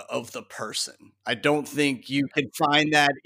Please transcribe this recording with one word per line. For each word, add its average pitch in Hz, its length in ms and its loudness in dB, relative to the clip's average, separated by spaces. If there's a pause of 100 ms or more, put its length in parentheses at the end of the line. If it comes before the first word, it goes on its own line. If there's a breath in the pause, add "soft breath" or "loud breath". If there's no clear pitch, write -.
(100)
of 120 220 -6
the 117 100 -10
person. - 680 -10 (120)
I 117 100 -2
don't 147 320 2
think 139 440 -2
you 139 240 0
can 143 160 -2
find 151 420 2
that 143 200 6 (140)